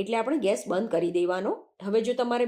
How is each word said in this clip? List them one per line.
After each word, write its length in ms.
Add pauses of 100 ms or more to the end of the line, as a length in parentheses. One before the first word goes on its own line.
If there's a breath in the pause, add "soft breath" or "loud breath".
એટલે 180
આપણે 280
ગેસ 220
બંધ 240
કરી 240
દેવાનો. 360 (320)
હવે 220
જો 120
તમારે 300